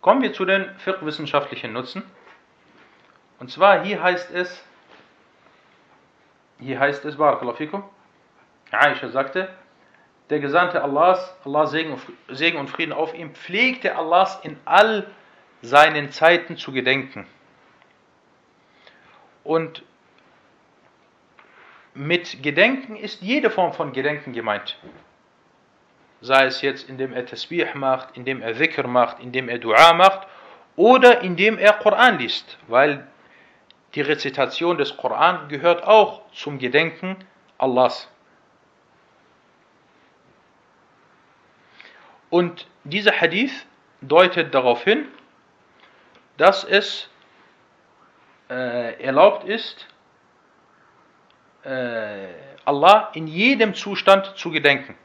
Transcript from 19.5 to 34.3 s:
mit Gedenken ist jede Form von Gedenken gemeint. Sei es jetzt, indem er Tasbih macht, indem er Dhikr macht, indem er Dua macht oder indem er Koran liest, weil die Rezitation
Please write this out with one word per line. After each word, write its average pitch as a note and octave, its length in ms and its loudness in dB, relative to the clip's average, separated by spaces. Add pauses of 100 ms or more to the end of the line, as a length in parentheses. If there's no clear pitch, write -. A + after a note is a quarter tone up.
mit D3 480 -6
Gedenken G#3+ 540 0
ist - 240 -14
jede A#3+ 300 -2
Form F3 240 -2
von D3 180 -8
Gedenken C#3 400 -6
gemeint. A2 460 -6 (1400)
Sei C3+ 240 4
es C3 160 -6
jetzt, - 260 -6
indem C3 240 -8
er B2+ 140 -8
Tasbih E3 480 -6
macht, C3 420 -4
indem C3 240 -8
er A2+ 140 -6
Dhikr C#3 320 -4
macht, B2 340 0
indem B2+ 280 -8
er A#2+ 100 -6
Dua A#2 340 6
macht F#3 340 2 (500)
oder B3 440 6
indem F#3 380 -2
er G#3 160 6
Koran G#3+ 440 4
liest, - 380 -8 (120)
weil C3+ 380 2 (880)
die C#3+ 60 -6
Rezitation C#3+ 800 -4